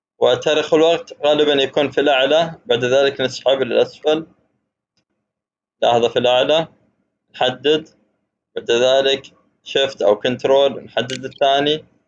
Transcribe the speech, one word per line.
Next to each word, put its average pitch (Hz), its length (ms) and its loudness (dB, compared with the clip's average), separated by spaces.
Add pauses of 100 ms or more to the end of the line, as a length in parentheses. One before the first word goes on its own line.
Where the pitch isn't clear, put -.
(180)
وتاريخ 151 560 0
الوقت 160 520 0
غالبا 147 360 2
يكون 135 280 -2
في 143 100 -2
الأعلى، 147 680 0
بعد 120 180 0
ذلك 135 360 0
نسحب 127 380 -2
للأسفل، 127 680 -2 (1600)
لاحظ 117 220 2
في 117 140 -2
الأعلى، 135 500 0 (680)
نحدد، 139 540 -2 (680)
بعد - 140 -10
ذلك 135 680 0 (240)
shift 139 400 -4
أو 104 160 2
control، 131 680 0
نحدد 127 400 -8
الثاني، 143 600 -2 (240)